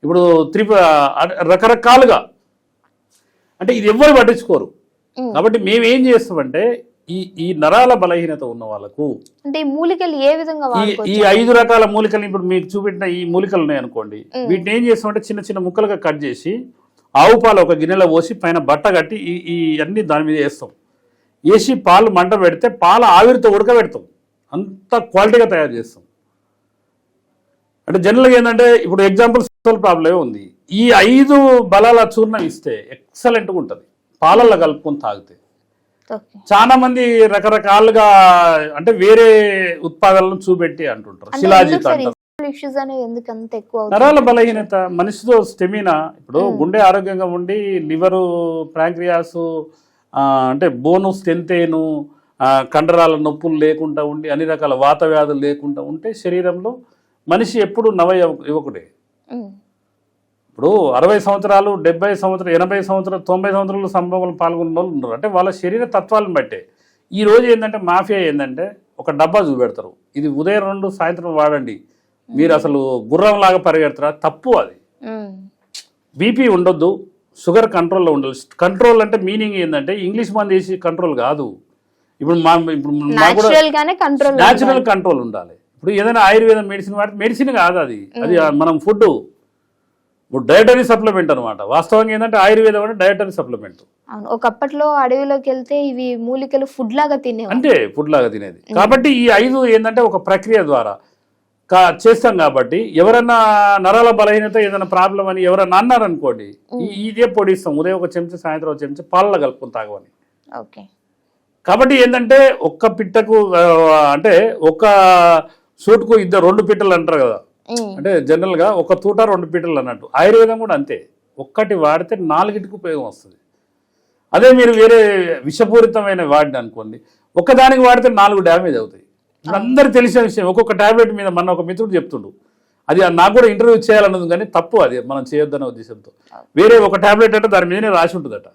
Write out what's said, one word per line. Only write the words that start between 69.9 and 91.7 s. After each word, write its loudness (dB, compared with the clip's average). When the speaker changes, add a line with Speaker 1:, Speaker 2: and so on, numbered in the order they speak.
Speaker 1:
"ఇది -4
ఉదయం -2
రెండు -6
సాయంత్రం -6
వాడండి, -2
మీరు 0
అసలు -2
గుర్రంలాగా 2
పరిగెడతారా?" -2
తప్పు -6
అది. -4
Speaker 2:
మ్మ్. -16
Speaker 1:
బీపీ 0
ఉండొద్దు, 0
షుగర్ 2
కంట్రోల్లో -2
ఉండాలి. -4
కంట్రోల్ 2
అంటే -2
మీనింగ్ -6
ఏంటంటే -4
ఇంగ్లీష్ -6
మందు -2
వేసి -2
కంట్రోల్ -4
కాదు. -4
ఇప్పుడు 0
మా, 2
ఇప్పుడు -4
మా 0
కూడా 2
Speaker 2:
న్యాచురల్ 2
గానే -2
కంట్రోల్ -2
Speaker 1:
న్యాచురల్ 4
Speaker 2:
ఉండాలి. 0
Speaker 1:
కంట్రోల్ 0
ఉండాలి. -12
ఇప్పుడు -12
ఏదైనా 0
ఆయుర్వేదం 4
మెడిసిన్ -12
వాడితే -6
మెడిసిన్ -4
కాదు 0
అది, -8
అది 0
Speaker 2:
మ్మ్. 0
Speaker 1:
మనం 0
ఫుడ్. 0
ఇప్పుడు -8
డైటరీ 4
సప్లిమెంట్ 0
అనమాట. -4
వాస్తవంగా 0